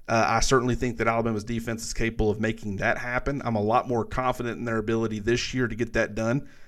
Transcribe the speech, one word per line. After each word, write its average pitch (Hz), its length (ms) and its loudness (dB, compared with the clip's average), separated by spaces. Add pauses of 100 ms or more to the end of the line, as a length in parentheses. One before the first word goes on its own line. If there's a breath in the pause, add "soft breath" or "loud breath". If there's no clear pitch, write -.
Uh, 113 180 4
I 113 140 2
certainly 123 340 4
think 120 220 -2
that 113 100 0
Alabama's 113 380 0
defense 113 400 -4
is - 100 -8
capable 113 340 0
of 104 120 0
making 107 380 -2
that 107 200 0
happen. 127 460 -2
I'm 117 100 0
a 104 80 2
lot 110 240 2
more 117 180 0
confident 123 540 -2
in 113 60 -6
their 113 140 0
ability 110 420 0
this 117 340 0
year 127 140 2
to 104 80 -6
get 113 160 -2
that 104 240 0
done 117 320 0 (200 loud breath)